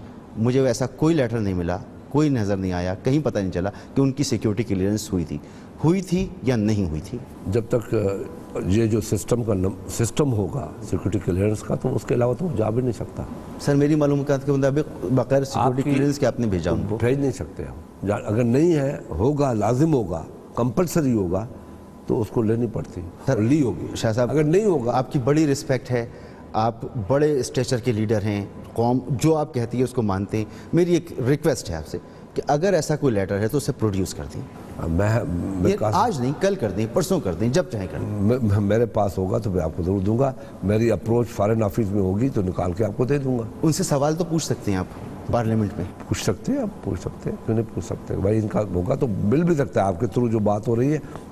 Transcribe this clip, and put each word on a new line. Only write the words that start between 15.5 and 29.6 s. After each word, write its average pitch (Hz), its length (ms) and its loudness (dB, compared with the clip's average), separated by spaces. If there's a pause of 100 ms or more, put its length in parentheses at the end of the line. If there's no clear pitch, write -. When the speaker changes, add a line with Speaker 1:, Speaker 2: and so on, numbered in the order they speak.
Speaker 2:
आपकी - 20 2
Speaker 1:
clearance 143 360 2
के 135 80 2
आपने 117 200 2
भेजा 87 260 2
उनको? 98 240 0
Speaker 2:
भेज 127 240 2
नहीं 139 100 2
सकते - 320 -8
हम। 69 140 -12 (280)
जा-, 104 220 0
अगर 117 180 2
नहीं 143 280 4
है, 143 320 0 (140)
होगा, 139 340 2
लाजिम 123 400 4
होगा, 87 340 0 (320)
compulsory 131 540 2
होगा, 98 360 0 (600)
तो 123 80 2
उसको 117 260 0
लेनी 117 240 2
पड़ती, - 340 -8 (260)
Speaker 1:
सर, 131 120 2
Speaker 2:
ली 127 220 4
होगी। 101 360 -2
Speaker 1:
शाह 113 160 0
साहब, 120 180 2
Speaker 2:
अगर 151 140 2
नहीं 180 200 4
होगा, 131 280 2
Speaker 1:
आपकी 131 260 0
बड़ी 147 280 4
respect 135 440 0
है, 117 200 -2 (440)
आप 113 560 -2
बड़े 143 320 4
stature 123 380 0
के 120 120 0
leader 107 300 2
हैं, 101 280 -2 (260)
कौम 123 240 2 (100)
जो 156 240 4
आप 151 200 0
कहती 117 240 -2